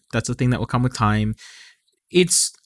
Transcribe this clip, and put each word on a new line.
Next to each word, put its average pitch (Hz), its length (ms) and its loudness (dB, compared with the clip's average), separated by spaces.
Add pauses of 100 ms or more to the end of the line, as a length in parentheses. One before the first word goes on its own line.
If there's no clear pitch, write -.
(120)
that's 117 160 -2
a 123 60 -4
thing 123 160 0
that 123 100 0
will 113 60 -4
come 123 160 -2
with 127 120 -2
time. 107 400 0 (760)
It's - 420 2 (140)